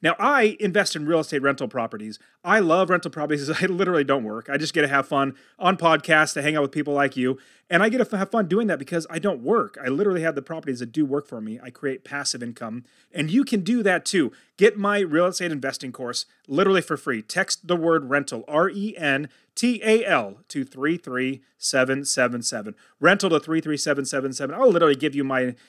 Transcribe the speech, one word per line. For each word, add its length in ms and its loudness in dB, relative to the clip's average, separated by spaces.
Now, 180 2
I 420 4
invest 360 0
in 80 -6
real 140 2
estate 240 -2
rental 260 0
properties. 500 -8
I 160 4
love 280 4
rental 220 0
properties. 400 -4
<laughs> 120 -2
I 40 4
literally 380 0
don't 200 2
work. 240 -10
I 80 -2
just 160 -4
get 100 2
to 60 2
have 200 0
fun 260 -2
on 180 2
podcasts, 580 4
to 80 -4
hang 140 0
out 60 2
with 100 -2
people 220 -4
like 220 0
you. 220 -2
And 140 2
I 60 4
get 100 0
to 60 2
f-, 80 -4
have 180 -4
fun 160 0
doing 220 0
that 100 -2
because 320 -6
I 80 -8
don't 240 -4
work. 400 -2
I 60 -4
literally 340 0
have 140 -2
the 60 -4
properties 360 -8
that 140 -10
do 120 0
work 220 -2
for 140 -12
me. 200 -10
I 100 -18
create 340 -8
passive 380 -6
income. 420 -10
And 180 -2
you 140 4
can 180 0
do 200 0
that 220 2
too. 260 2
Get 220 4
my 220 0
real 260 2
estate 240 -4
investing 400 -6
course 360 -8
literally 340 2
for 160 -4
free. 260 -4
Text 440 -4
the 100 2
word 320 2
rental, 380 -2
R 240 2
E 260 -6
N 320 0
T 260 0
A 220 4
L, 440 0
to 160 -6
three 340 -2
three 420 -4
seven 460 0
seven 380 -2
seven. 340 -8
Rental 300 2
to 100 4
three 200 -2
three 180 -4
seven 260 -2
seven 280 -4
seven. 220 -8
I'll 160 6
literally 240 4
give 200 -2
you 100 -2
my 300 -2